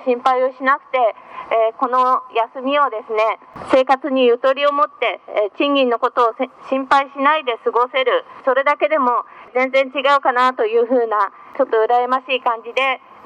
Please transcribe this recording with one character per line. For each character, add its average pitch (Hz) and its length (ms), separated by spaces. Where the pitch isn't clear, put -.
心 247 160
配 254 240
を 262 80
し 277 100
な 277 160
く - 40
て、 254 60
え 226 240
ー、 - 40
こ 262 100
の 254 340
休 262 100
み 285 140
を 285 100
で 214 180
す 226 60
ね、 214 260
生 262 120
活 269 260
に 262 160
ゆ 240 120
と 269 160
り 277 100
を 285 80
持 285 120
っ - 20
て、 226 420
え 208 240
ー、 - 60
賃 285 160
金 262 160
の - 80
こ 240 120
と 233 200
を 220 80
せ-、 254 100
心 269 160
配 277 240
し 285 80
な 285 180
い 311 80
で 233 200
過 240 60
ご 254 180
せ 262 160
る、 196 200
そ 254 100
れ 269 100
だ 294 120
け 294 120
で 311 100
も 247 260
全 254 160
然 269 240
違 254 60
う 277 40
か 269 120
な 254 220
と 254 100
い 220 140
う 233 80
ふ 240 80
う 240 140
な、 208 240
ち 277 40
ょ - 20
っ 262 40
と 233 80
羨 240 320
ま 254 180
し 277 80
い 247 60
感 226 240
じ 233 80
で 254 280